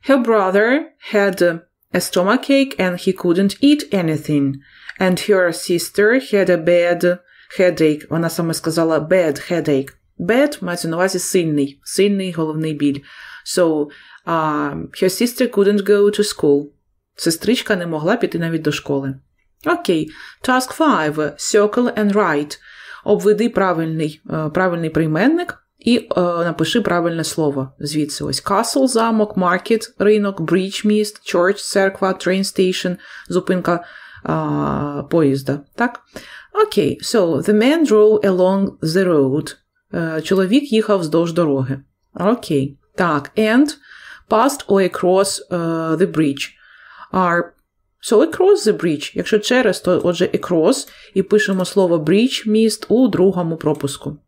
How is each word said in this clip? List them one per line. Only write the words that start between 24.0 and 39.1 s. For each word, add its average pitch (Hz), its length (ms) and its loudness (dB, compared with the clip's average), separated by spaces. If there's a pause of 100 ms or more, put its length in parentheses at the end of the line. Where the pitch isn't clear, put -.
е, 156 200 -4
правильний 175 400 -2
прийменник 180 760 0 (160)
і, 240 180 2
е, - 240 -2
напиши 170 600 0
правильне 170 420 -2
слово. 143 560 -2
Звідси 147 440 -6
ось 139 220 -6
castle, 233 420 0
замок, 226 500 0
market – 185 640 0
ринок, 202 420 2
bridge – 190 460 -2
міст, 208 480 -2
church – 185 360 0
церква, 190 380 0
train – 190 340 -2
station – 185 520 -2 (340)
зупинка, 180 540 -2 (400)
а, 147 840 -4
поїзда. 139 500 0 (160)
Так? 240 240 -2 (640)
Окей, 208 400 0
so 165 380 0
the 202 120 2
man 269 360 4
drove 214 300 6
along 190 500 2 (120)
the 170 260 0
road. 151 480 0 (380)